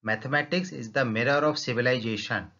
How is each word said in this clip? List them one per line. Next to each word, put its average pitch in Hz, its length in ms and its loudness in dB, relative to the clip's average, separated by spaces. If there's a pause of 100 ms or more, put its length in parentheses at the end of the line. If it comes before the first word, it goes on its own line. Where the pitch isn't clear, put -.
mathematics 139 680 -2
is 117 180 -8
the 135 140 2
mirror 123 400 2
of 151 140 2
civilization. 113 1000 0